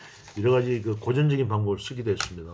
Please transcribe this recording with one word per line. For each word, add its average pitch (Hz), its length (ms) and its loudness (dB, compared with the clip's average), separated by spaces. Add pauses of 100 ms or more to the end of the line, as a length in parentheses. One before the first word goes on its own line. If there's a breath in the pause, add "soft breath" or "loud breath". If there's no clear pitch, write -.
(380 loud breath)
여러 110 140 4
가지 123 300 2
그 107 180 -2
고전적인 135 480 2
방법을 104 320 0
쓰기도 120 320 -4
했습니다. 85 420 -6